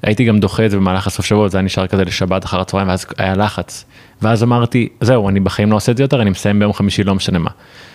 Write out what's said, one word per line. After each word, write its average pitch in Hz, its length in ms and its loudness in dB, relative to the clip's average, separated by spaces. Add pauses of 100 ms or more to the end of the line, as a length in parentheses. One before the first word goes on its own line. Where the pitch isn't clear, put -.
הייתי 107 220 2
גם 107 140 4
דוחה 104 260 2
את 104 60 2
זה 101 60 -2
במהלך 95 300 0
הסוף - 180 -6
שבוע, 104 240 2
זה 95 80 -2
היה 95 80 0
נשאר 95 220 -2
כזה 95 180 0
לשבת 92 400 -2
אחר 92 160 -2
הצהריים, 95 280 -2
ואז 90 160 -2 (120)
היה 95 180 0
לחץ. 101 500 -4 (360)
ואז 107 220 2
אמרתי, 120 460 0 (120)
"זהו, 113 280 2
אני 98 100 2
בחיים 101 320 0
לא 107 40 4
עושה 104 160 0
את 113 60 0
זה 135 60 2
יותר, 135 180 0
אני 104 80 2
מסיים 101 300 0
ביום 104 140 2
חמישי, 101 300 0
לא 98 120 0
משנה 95 240 -2
מה." 82 100 -2 (460)